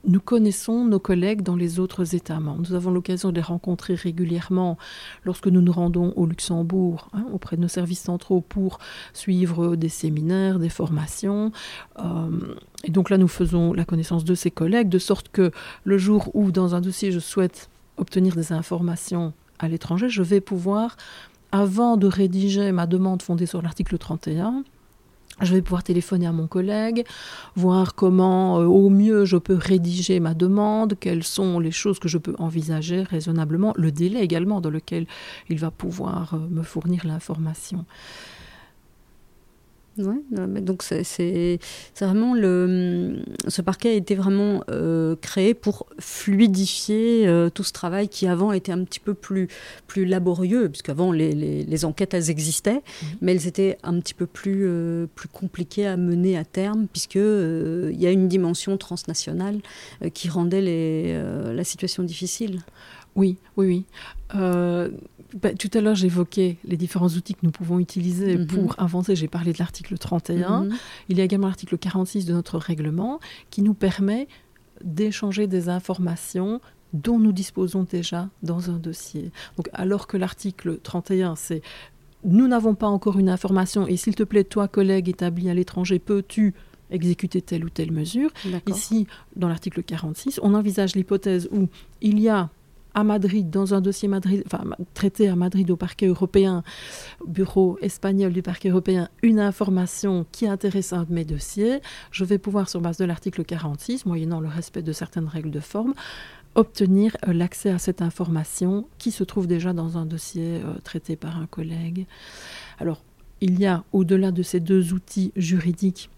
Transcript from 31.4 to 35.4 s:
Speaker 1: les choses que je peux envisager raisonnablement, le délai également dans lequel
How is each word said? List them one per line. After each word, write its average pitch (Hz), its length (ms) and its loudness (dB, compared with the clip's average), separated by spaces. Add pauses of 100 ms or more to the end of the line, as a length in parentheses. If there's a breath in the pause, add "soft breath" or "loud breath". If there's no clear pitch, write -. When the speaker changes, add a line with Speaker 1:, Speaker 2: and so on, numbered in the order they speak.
Speaker 1:
les 160 120 0
choses 196 280 -2
que 170 100 -2
je 165 100 0
peux - 180 -6
envisager 160 640 -2
raisonnablement, 165 720 0
le 160 160 2
délai 185 300 0
également 180 400 0
dans 160 80 -2
lequel 165 380 -4 (420 loud breath)